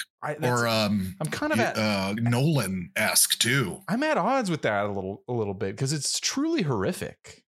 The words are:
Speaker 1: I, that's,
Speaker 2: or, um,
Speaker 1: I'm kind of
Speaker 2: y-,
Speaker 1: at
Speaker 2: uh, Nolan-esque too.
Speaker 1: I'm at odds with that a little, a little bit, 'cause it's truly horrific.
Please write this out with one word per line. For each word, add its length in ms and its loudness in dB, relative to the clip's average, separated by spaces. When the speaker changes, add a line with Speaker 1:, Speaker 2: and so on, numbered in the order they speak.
Speaker 1:
I, 120 -4
that's, 100 -6
Speaker 2:
or, 60 2
um, 520 2
Speaker 1:
I'm 100 -4
kind 220 -2
of 60 2
Speaker 2:
y-, 60 4
Speaker 1:
at 140 -2
Speaker 2:
uh, 400 0
Nolan-esque 1200 0
too. 500 0
Speaker 1:
I'm 140 -2
at 160 2
odds 320 0
with 120 -4
that 220 2
a 40 0
little, 400 -6
a 40 -4
little 220 -2
bit, 220 -4
'cause 160 -2
it's 280 -4
truly 420 0
horrific. 800 -4